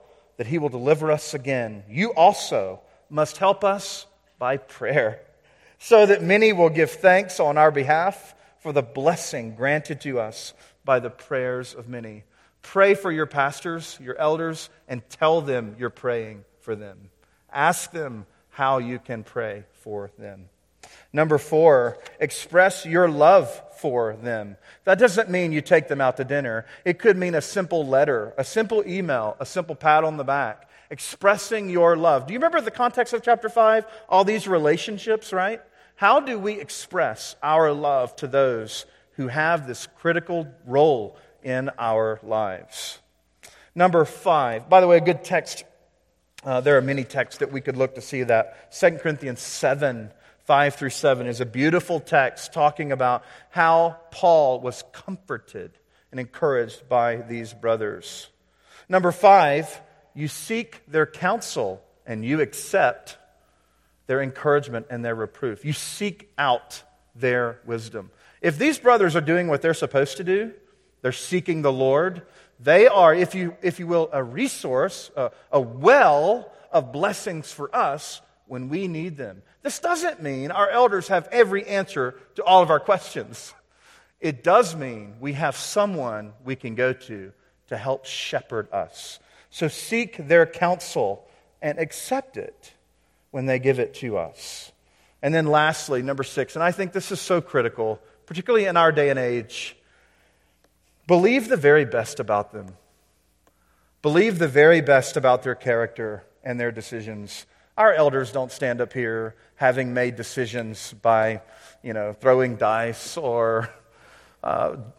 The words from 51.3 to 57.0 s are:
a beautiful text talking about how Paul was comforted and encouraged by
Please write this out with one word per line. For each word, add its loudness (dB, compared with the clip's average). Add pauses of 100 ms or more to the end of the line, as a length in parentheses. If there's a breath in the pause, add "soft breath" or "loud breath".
a -6
beautiful 0
text -2
talking 0
about -2 (240 loud breath)
how 2 (120)
Paul 2
was -8
comforted -14 (340)
and -10
encouraged -2
by 0